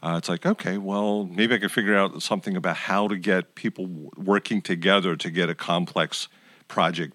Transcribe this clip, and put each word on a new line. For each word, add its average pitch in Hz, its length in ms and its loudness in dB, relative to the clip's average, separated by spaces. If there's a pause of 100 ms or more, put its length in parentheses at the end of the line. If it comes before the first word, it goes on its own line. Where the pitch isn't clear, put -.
Uh, 82 140 -2
it's 85 100 -4
like, 87 180 -2
"Okay, 104 320 0
well, 101 540 0
maybe 113 240 2
I - 40 4
can 98 100 0
figure 104 280 2
out 98 240 2
something 98 360 -2
about 87 180 0
how 104 320 0
to 101 80 -2
get 92 400 0
people 95 300 -6
w-, 78 320 -10
working 98 440 2
together 92 540 2
to 85 160 -6
get 87 180 2
a 82 60 -4
complex - 720 -2 (400)
project 82 480 0